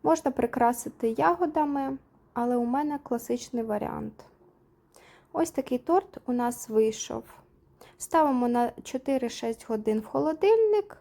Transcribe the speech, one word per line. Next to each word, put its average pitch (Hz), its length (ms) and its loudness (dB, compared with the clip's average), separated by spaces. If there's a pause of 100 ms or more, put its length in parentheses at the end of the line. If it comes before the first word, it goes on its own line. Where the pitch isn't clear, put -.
Можна 320 280 2
прикрасити 240 760 0
ягодами, 285 880 0 (340)
але 240 240 0
у 240 80 0
мене 285 380 -2
класичний 240 600 -4
варіант. 214 640 -6 (1080)
Ось 320 180 -2
такий 254 280 -4
торт 370 480 0
у 247 60 -2
нас 247 360 -4
вийшов. 220 560 0 (760)
Ставимо 269 500 2
на 240 240 2 (100)
чотири-шість 254 840 -4
годин 220 320 0
в 214 40 -12
холодильник 403 960 2